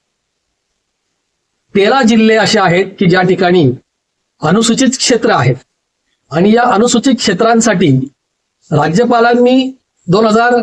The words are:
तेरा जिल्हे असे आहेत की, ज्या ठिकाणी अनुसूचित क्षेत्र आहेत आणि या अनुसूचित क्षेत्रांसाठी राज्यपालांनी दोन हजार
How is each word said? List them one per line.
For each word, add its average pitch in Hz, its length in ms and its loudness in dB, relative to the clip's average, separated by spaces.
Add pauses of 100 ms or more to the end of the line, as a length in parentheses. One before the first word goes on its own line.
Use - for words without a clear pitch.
(1800)
तेरा 220 260 0
जिल्हे 220 360 2
असे 208 220 0
आहेत 185 260 0 (140)
की, 185 100 0
ज्या 180 120 2
ठिकाणी 180 500 0 (720)
अनुसूचित 226 460 0
क्षेत्र - 420 -2
आहेत 135 260 0 (760)
आणि 190 220 0
या 233 80 2
अनुसूचित 240 520 0
क्षेत्रांसाठी 208 920 0 (640)
राज्यपालांनी 240 1080 0 (300)
दोन 196 180 0
हजार 233 380 0